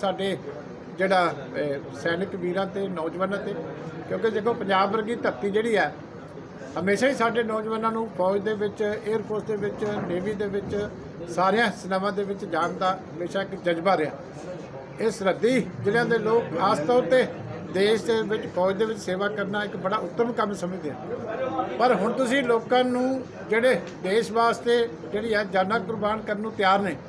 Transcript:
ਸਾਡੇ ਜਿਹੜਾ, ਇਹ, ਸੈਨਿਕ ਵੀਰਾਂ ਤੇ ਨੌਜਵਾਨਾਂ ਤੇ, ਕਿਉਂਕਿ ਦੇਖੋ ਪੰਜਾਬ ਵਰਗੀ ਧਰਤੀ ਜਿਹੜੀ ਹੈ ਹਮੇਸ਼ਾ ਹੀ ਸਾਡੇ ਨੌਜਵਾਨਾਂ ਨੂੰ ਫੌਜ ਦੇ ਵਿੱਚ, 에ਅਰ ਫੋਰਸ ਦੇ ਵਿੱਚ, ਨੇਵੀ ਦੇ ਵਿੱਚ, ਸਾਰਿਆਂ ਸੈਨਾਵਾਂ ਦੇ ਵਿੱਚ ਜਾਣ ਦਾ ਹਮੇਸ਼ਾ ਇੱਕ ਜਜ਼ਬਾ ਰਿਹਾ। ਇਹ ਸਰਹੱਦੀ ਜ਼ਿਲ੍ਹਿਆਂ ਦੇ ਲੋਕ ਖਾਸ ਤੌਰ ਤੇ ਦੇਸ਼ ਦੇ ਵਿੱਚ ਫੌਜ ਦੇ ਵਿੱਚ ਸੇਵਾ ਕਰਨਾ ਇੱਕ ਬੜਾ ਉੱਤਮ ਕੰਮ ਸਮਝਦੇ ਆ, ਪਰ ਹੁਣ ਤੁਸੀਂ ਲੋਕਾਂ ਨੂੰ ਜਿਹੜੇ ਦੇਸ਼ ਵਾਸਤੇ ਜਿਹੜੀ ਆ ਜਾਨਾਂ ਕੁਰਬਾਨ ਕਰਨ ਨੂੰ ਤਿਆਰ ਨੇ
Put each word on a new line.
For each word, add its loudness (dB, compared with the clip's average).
ਸਾਡੇ 0
ਜਿਹੜਾ, 4
ਇਹ, -2
ਸੈਨਿਕ -2
ਵੀਰਾਂ 0
ਤੇ -4
ਨੌਜਵਾਨਾਂ -2
ਤੇ, -6
ਕਿਉਂਕਿ 0
ਦੇਖੋ 0
ਪੰਜਾਬ 2
ਵਰਗੀ 0
ਧਰਤੀ -2
ਜਿਹੜੀ 2
ਹੈ 2
ਹਮੇਸ਼ਾ 2
ਹੀ 2
ਸਾਡੇ 2
ਨੌਜਵਾਨਾਂ -2
ਨੂੰ -2
ਫੌਜ 4
ਦੇ 0
ਵਿੱਚ, -2
에ਅਰ 0
ਫੋਰਸ -2
ਦੇ -2
ਵਿੱਚ, -4
ਨੇਵੀ -2
ਦੇ -2
ਵਿੱਚ, -2
ਸਾਰਿਆਂ 4
ਸੈਨਾਵਾਂ 0
ਦੇ -2
ਵਿੱਚ -6
ਜਾਣ 0
ਦਾ 2
ਹਮੇਸ਼ਾ -4
ਇੱਕ -6
ਜਜ਼ਬਾ 4
ਰਿਹਾ। 0
ਇਹ 2
ਸਰਹੱਦੀ 4
ਜ਼ਿਲ੍ਹਿਆਂ 4
ਦੇ 4
ਲੋਕ 4
ਖਾਸ 4
ਤੌਰ 6
ਤੇ 6
ਦੇਸ਼ 4
ਦੇ 2
ਵਿੱਚ -2
ਫੌਜ 2
ਦੇ 2
ਵਿੱਚ -2
ਸੇਵਾ 0
ਕਰਨਾ -2
ਇੱਕ -8
ਬੜਾ 0
ਉੱਤਮ 0
ਕੰਮ 0
ਸਮਝਦੇ -4
ਆ, -6
ਪਰ 6
ਹੁਣ 2
ਤੁਸੀਂ 2
ਲੋਕਾਂ 4
ਨੂੰ 0
ਜਿਹੜੇ 4
ਦੇਸ਼ 2
ਵਾਸਤੇ 4
ਜਿਹੜੀ -2
ਆ 2
ਜਾਨਾਂ 2
ਕੁਰਬਾਨ -2
ਕਰਨ -4
ਨੂੰ -4
ਤਿਆਰ 6
ਨੇ 0